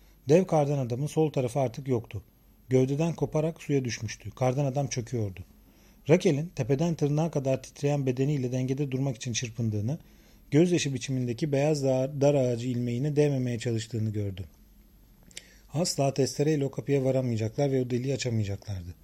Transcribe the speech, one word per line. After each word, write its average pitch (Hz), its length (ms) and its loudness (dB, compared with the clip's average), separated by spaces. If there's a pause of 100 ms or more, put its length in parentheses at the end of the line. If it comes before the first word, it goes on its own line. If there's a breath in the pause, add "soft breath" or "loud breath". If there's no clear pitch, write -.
(280 soft breath)
Dev 175 160 8
kardan 147 340 2
adamın 123 280 -4
sol 156 260 2
tarafı 127 280 -2
artık 131 280 -4
yoktu. 113 340 -4 (460)
Gövdeden 139 460 2
koparak 156 480 -2
suya 139 220 0
düşmüştü. 110 460 -8
Kardan 127 340 0
adam 135 220 -2
çöküyordu. 113 580 -4 (640 soft breath)
Raquel'in 165 460 4
tepeden 139 380 0
tırnağa 151 360 0
kadar 135 320 -2
titreyen 143 440 -2
bedeniyle 131 460 0
dengede 131 380 -2
durmak 131 260 -2
için 123 160 -6
çırpındığını, 113 640 -2 (520 soft breath)
gözyaşı 151 440 4
biçimindeki 127 580 -2
beyaz 143 320 2
dar, 135 360 0
dar 143 140 6
ağacı 123 340 2
ilmeğine 123 480 -2
değmemeye 131 420 2
çalıştığını 113 520 -2
gördü. 98 340 -6 (1300 loud breath)
Asla 139 420 0
testereyle 143 500 0
o 135 60 -2
kapıya 139 340 0
varamayacaklar 127 680 0
ve 131 100 2
o 123 80 -4
deliği 127 240 -2
açamayacaklardı. 101 880 -4